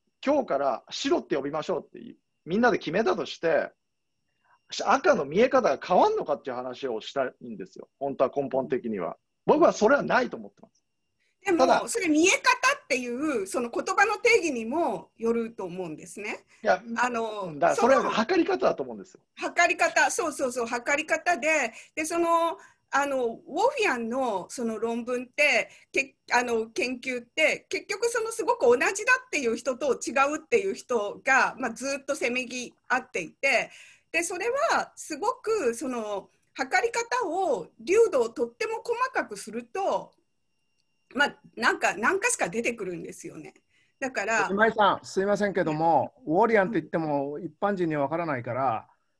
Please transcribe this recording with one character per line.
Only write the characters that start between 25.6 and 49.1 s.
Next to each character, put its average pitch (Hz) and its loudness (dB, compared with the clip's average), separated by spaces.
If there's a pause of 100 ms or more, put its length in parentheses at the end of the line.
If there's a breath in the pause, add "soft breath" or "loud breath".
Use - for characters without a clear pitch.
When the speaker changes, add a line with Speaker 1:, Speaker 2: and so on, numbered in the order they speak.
Speaker 2:
け-、 269 -4 (160)
あ 240 4
の、 226 -2
研 254 -4
究 247 -6
っ - -16
て、 277 0
結 320 -6
局 403 -2
そ 466 -2
の 453 -6
す 440 -4
ご 480 2
く 480 -4
同 240 8
じ 277 2
だ 403 0 (140)
っ - -20
て 302 -2
い 247 0
う 226 0
人 254 -4
と 277 0
違 240 -6 (220)
う - -4
っ - -4
て - 0
い 196 -2
う 226 -2
人 208 -4
が、 233 4
ま 254 -4
あ、 - -6
ず 277 -6
っ 277 -20
と 285 -2
せ 247 -2
め 254 -4
ぎ 247 -10 (160)
合 254 2
っ 254 -4
て 190 -4
い 156 -8
て、 247 0 (400 loud breath)
で、 330 -2
そ 339 -4
れ 415 -4 (240)
は - -2
す - -12
ご 440 -2
く 403 -2
そ 277 -8
の、 208 -8 (240)
測 269 0
り 466 0
方 466 -2
を、 311 -2 (100)
流 233 -2 (160)
度 262 2
を 226 -2
と 240 -4
っ 233 -8
て - -6
も 453 -6
細 466 -4 (140)
か - -2
く 208 -12
す 196 -14
る 240 -8
と、 269 -4 (1040)
ま 269 2
あ、 - -6 (200)
な 247 2
ん 359 -2
か、 202 0
何 269 0
か 480 0
し - -2
か 247 -2
出 220 -4
て 233 -2
く 220 -8
る 180 -8
ん 165 -10
で 185 -14
す - -16
よ - -18
ね。 151 -18 (460)
だ 262 -4
か 214 -4
ら、 208 0
Speaker 3:
今 208 4
井 214 4
さ 202 6
ん、 - -8
す - -4
い 190 2
ま 208 2
せ 202 0
ん 196 -2
け 190 2
ど 156 0
も、 156 2 (120)
ウ 170 4
ォ 233 4
リ 220 4
ア 190 6
ン 180 -2
っ 233 -6
て 190 0
言 156 -8
っ - -20
て 175 0
も 147 -2
一 170 -10
般 202 2
人 175 0
に 156 0
は 143 2
分 135 0
か 165 -4
ら 170 -2
な 147 -2
い 120 -8
か 120 -6
ら、 120 -2 (320)